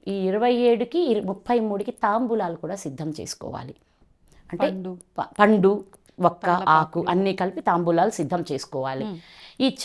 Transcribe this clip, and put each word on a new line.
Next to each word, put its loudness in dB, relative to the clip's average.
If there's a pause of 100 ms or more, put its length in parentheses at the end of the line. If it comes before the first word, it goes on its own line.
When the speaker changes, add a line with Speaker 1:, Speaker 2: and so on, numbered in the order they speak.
Speaker 1:
ఈ -4
ఇరవై 0
ఏడుకి 2
ఇరు-, 0
ముప్పై -2
మూడుకి -4
తాంబూలాలు -2
కూడా -8
సిద్ధం -8
చేసుకోవాలి. -12 (800)
అంటే 0
Speaker 2:
పండు. -10 (200)
Speaker 1:
ప-, -6 (100)
పండు, 6 (400)
ఒక్క, 0
Speaker 2:
తమలపాకులు. 2
Speaker 1:
ఆకు 2
అన్నీ 2
కలిపి -4
తాంబూలాలు 2
సిద్ధం -4
చేసుకోవాలి. -6
Speaker 2:
మ్మ్. -10 (420)
Speaker 1:
ఈ 2